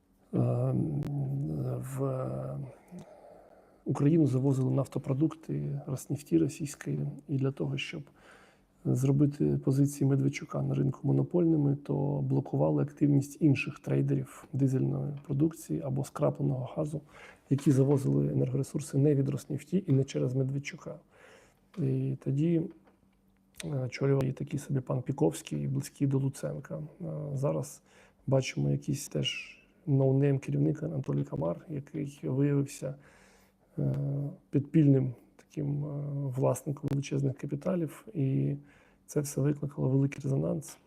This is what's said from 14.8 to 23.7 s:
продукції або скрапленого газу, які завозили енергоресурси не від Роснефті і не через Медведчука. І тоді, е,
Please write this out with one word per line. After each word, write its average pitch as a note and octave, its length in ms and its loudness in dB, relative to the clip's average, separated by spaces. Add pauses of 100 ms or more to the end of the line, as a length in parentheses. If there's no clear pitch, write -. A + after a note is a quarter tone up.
продукції D#3 560 -2
або C3+ 220 -2
скрапленого C#3+ 720 -2
газу, D3+ 240 -4 (500)
які C#3+ 200 4
завозили C#3 640 4
енергоресурси C3+ 680 0
не D3 160 6
від C#3 140 2
Роснефті C#3 580 -4
і C#3+ 60 2
не C3+ 120 4
через C#3 300 -2
Медведчука. C#3 640 -4 (800)
І C3+ 460 0
тоді, D#3+ 380 2 (1000)
е, D3+ 140 -4